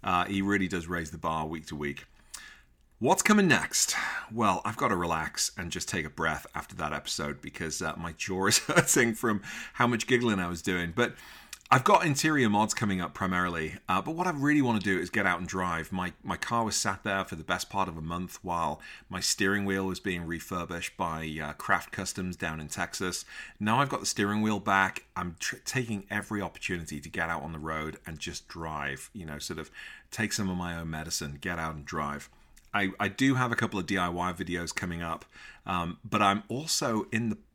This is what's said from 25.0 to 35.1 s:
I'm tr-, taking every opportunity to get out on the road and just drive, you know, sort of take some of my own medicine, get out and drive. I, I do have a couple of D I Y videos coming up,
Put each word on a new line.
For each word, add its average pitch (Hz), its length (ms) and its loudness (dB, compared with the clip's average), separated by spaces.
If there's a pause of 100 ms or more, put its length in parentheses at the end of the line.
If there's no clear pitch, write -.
I'm 87 240 -6
tr-, - 160 -4 (100)
taking 113 460 -2
every 104 300 -2
opportunity 82 580 -6
to 78 100 -12
get 85 220 -2
out 82 100 -2
on 78 120 -8
the 80 40 -8
road 78 480 -4
and 78 140 -10
just - 280 -10
drive, 76 680 -6
you 92 120 -10
know, 73 140 -8
sort 80 180 -6
of 78 140 -10 (400)
take 110 220 -2
some 98 180 0
of 90 60 -2
my 87 200 -4
own 82 140 -6
medicine, 78 500 -6
get 87 160 -4
out 80 160 -4
and 76 120 -10
drive. 73 440 -4 (440)
I, 98 160 4 (100)
I 104 100 2
do 131 260 4
have 127 160 2
a 117 40 2
couple 110 240 0
of 90 60 -2
D 95 120 0
I 90 120 4
Y 87 240 0
videos 87 420 -4
coming 85 260 -4
up, 82 220 -6 (420)